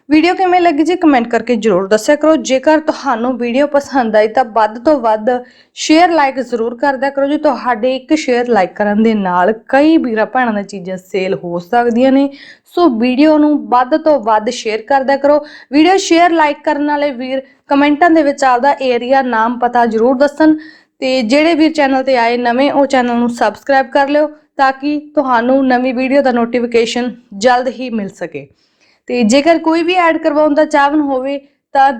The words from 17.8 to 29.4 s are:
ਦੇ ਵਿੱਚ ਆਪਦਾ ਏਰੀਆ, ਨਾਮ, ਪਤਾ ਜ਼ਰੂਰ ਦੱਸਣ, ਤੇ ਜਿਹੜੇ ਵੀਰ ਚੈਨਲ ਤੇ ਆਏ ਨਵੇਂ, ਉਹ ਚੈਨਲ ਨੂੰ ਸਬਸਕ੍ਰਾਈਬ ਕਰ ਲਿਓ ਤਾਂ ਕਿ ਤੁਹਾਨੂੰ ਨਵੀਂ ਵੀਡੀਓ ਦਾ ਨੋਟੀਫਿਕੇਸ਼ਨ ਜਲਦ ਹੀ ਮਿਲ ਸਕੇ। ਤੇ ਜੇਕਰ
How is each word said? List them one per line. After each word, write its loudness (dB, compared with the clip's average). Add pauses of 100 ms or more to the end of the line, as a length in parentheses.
ਦੇ 4
ਵਿੱਚ 0
ਆਪਦਾ 2
ਏਰੀਆ, 0
ਨਾਮ, -2
ਪਤਾ 0
ਜ਼ਰੂਰ 0
ਦੱਸਣ, 2 (440)
ਤੇ -2
ਜਿਹੜੇ 2
ਵੀਰ 2
ਚੈਨਲ 0
ਤੇ 0
ਆਏ 0
ਨਵੇਂ, 0
ਉਹ 2
ਚੈਨਲ 0
ਨੂੰ 0
ਸਬਸਕ੍ਰਾਈਬ -2
ਕਰ 0
ਲਿਓ 2 (300)
ਤਾਂ 2
ਕਿ -4 (160)
ਤੁਹਾਨੂੰ 0
ਨਵੀਂ 0
ਵੀਡੀਓ 0
ਦਾ 0
ਨੋਟੀਫਿਕੇਸ਼ਨ -2 (260)
ਜਲਦ 2
ਹੀ -10
ਮਿਲ -6
ਸਕੇ। -14 (640)
ਤੇ 0
ਜੇਕਰ 2